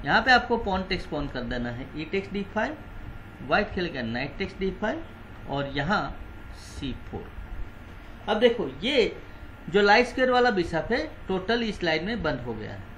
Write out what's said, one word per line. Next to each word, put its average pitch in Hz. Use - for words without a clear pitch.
यहाँ 214
पे 262
आपको 240
pawn 190
टेक्स 180
pawn 147
कर 131
देना 120
है, 135
ई 156
टेक्स 196
D 202
five, 240
white 180
खेलेगा 165
night 120
टेक्स 190
डी 190
फ़ाइव 247
और 139
यहाँ 143
सी -
फ़ोर। -
अब 214
देखो, 226
ये 247
जो 196
लाइट 220
square 254
वाला 247
बिशप 170
है, 302
total 190
इस 214
line 160
में 208
बंद 139
हो 120
गया 107
है। 101